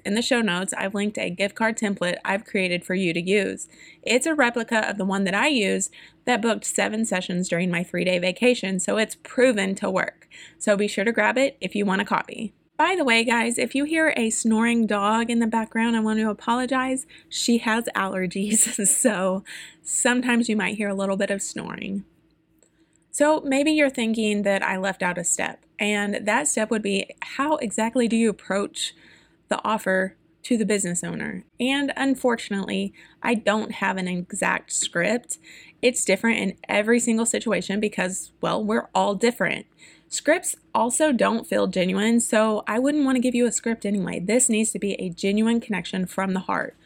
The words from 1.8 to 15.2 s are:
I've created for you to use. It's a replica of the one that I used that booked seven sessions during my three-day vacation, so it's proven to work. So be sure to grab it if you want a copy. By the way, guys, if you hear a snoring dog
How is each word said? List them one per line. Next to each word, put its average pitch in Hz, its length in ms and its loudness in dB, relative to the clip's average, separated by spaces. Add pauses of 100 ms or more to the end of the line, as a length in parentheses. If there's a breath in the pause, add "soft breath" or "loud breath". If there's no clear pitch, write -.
I've 196 220 -2
created 180 400 -2
for 185 100 -2
you 185 160 0
to 170 100 -2
use. 190 460 0 (340 loud breath)
It's 247 240 2
a 330 80 2
replica 240 560 2
of 202 80 -6
the 202 60 -2
one 196 220 0
that 185 100 0
I 233 120 2
used 196 440 0 (320 loud breath)
that 240 180 2
booked 214 220 0
seven 214 400 -2
sessions 185 460 -2
during 175 200 0
my 170 140 0
three-day 175 360 0
vacation, 190 600 0
so - 160 -2
it's 220 280 -2
proven 208 520 2
to 190 160 -4
work. - 380 -4 (280 loud breath)
So 208 200 2
be 208 100 2
sure 202 160 -2
to 247 80 2
grab 214 260 2
it 269 220 2
if - 160 -6
you 202 100 0
want 190 160 2
a 202 40 -4
copy. - 480 -4 (240)
By 349 180 2
the 339 80 0
way, 233 220 4
guys, 233 320 0
if 247 180 -2
you 269 80 0
hear 320 320 2
a 226 140 2
snoring 226 580 2
dog 214 420 2